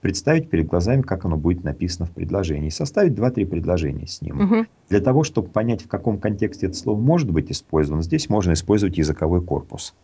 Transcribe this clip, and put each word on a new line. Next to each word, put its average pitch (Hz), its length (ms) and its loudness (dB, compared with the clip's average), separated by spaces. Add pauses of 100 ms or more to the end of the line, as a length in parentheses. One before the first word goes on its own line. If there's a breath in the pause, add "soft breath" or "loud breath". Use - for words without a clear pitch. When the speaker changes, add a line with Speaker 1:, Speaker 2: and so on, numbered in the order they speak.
Speaker 1:
представить 151 500 0
перед 80 160 2
глазами, 92 340 2
как 95 240 -2
оно 80 140 0
будет 82 260 0
написано 87 420 -4
в 85 40 -6
предложении, 85 580 -4
составить 156 460 0
два-три 107 320 0
предложения 82 600 -2
с - 140 -14
ним. 151 160 -8
Speaker 2:
Мгм. 214 300 2 (240)
Speaker 1:
Для 101 100 4
того, 131 240 4
чтобы 92 240 -4
понять, 110 340 -2
в - 60 -20
каком 110 320 -2
контексте 104 460 -2
это 92 100 -4
слово 107 240 -2
может 143 300 4
быть 80 200 0
использовано, 76 520 0
здесь 80 260 -2
можно 98 240 2
использовать 95 460 2
языковой 78 440 2
корпус. - 600 -6